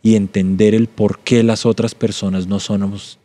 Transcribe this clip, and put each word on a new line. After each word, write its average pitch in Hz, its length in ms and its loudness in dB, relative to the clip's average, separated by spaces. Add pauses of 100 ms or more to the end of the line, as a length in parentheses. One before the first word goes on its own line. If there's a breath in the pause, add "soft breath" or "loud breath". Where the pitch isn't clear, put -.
y 110 140 4
entender 98 600 2
el 113 100 2
por 104 320 -2
qué 120 240 2
las 113 240 0
otras 113 300 0
personas 95 500 -4
no 98 140 -4
somos 101 640 -6